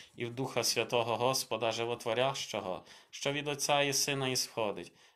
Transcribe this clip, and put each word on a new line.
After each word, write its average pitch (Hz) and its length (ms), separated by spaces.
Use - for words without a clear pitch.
і 120 100
в 117 80
Духа 123 300
Святого 117 520
Господа 120 560
Животворящого, 117 1120
що - 220
від 143 160
Отця 143 340
і 143 120
Сина 139 340
ісходить, 107 640